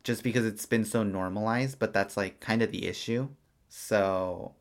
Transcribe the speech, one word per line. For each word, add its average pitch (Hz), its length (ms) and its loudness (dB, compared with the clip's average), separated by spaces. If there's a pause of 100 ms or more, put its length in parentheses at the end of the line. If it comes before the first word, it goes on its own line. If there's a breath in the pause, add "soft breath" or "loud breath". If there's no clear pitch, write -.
just 117 180 -2
because 120 240 2
it's 107 200 -4
been 113 180 4
so 113 180 0
normalized, 107 760 0
but 110 160 0
that's, 98 220 0
like, 95 240 -2
kind 113 220 2
of 107 80 2
the 95 160 -4
issue. 117 420 -2 (420)
So, 95 920 0